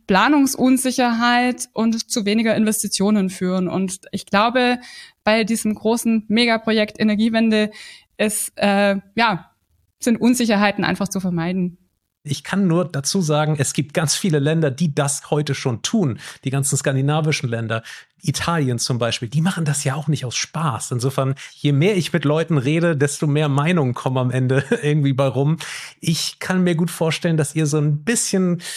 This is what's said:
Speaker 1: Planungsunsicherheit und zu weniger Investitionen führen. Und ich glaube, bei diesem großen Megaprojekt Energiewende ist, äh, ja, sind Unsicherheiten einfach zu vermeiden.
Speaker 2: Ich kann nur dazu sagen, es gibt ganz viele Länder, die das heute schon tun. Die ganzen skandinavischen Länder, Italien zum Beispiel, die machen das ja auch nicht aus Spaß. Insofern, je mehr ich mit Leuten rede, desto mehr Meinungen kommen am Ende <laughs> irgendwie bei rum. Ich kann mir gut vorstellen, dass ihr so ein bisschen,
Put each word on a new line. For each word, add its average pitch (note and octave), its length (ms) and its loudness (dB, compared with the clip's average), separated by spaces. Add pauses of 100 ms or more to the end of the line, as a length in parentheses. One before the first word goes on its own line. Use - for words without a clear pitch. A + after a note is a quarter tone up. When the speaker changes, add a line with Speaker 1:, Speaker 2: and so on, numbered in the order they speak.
Speaker 1:
Planungsunsicherheit B3 1600 2
und A3+ 400 -2
zu G#3+ 140 -2
weniger A3 280 2
Investitionen G#3 760 2
führen. F#3 400 -2
Und F#3 320 -4 (100)
ich - 140 -8
glaube, B3 540 2 (440)
bei A3 220 2
diesem A3 280 -2
großen A3+ 540 0
Megaprojekt A3+ 720 2
Energiewende G#3+ 720 2 (460)
ist, G#3+ 400 -2
äh, G3+ 400 2 (180)
ja, A3 360 0 (500)
sind A#3 180 2
Unsicherheiten G#3 640 2
einfach F#3 240 -2
zu F#3+ 140 -6
vermeiden. F3 560 -2 (480)
Speaker 2:
Ich C#3+ 200 -8
kann G3 220 0
nur E3+ 180 2
dazu D#3 360 -2
sagen, D3+ 380 0
es - 140 -2
gibt - 200 -4
ganz D#3+ 220 0
viele D#3 240 0
Länder, D3+ 320 2
die D3 240 -2
das - 340 -4
heute D3 240 -2
schon A#2+ 280 -4
tun. D#3 380 0 (260)
Die B2 60 -4
ganzen C#3 260 -2
skandinavischen C#3+ 720 0
Länder, A2+ 340 -4 (380)
Italien C#3+ 580 -2
zum - 180 -2
Beispiel, A#2 300 -2
die C#3+ 140 -2
machen E3+ 240 -2
das C#3+ 180 -2
ja C3+ 120 -2
auch D3+ 120 -8
nicht D3+ 160 0
aus A#2+ 140 -6
Spaß. D3 540 -4
Insofern, C3+ 440 -2 (180)
je D3 200 0
mehr F3+ 240 4
ich D#3+ 160 -2
mit D#3 100 0
Leuten D#3 340 2
rede, D#3+ 380 2
desto C#3+ 320 0
mehr D3 220 2
Meinungen C#3+ 440 2
kommen C3 240 -2
am B2+ 140 0
Ende C3 320 2 (100)
<laughs> - 80 0
irgendwie D3 300 2
bei C3+ 160 2
rum. C#3+ 300 0 (420)
Ich - 400 -4
kann F#3 240 0
mir F3 120 2
gut E3+ 160 -2
vorstellen, E3 440 -2
dass D3+ 200 -2
ihr D#3+ 120 2
so D3+ 100 0
ein D3 280 0
bisschen, F3+ 560 0 (160)